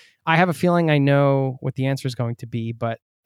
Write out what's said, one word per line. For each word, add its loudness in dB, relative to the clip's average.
I 2
have 4
a 0
feeling 2
I 4
know 2
what -6
the -4
answer -2
is -6
going -4
to -14
be, -6
but -6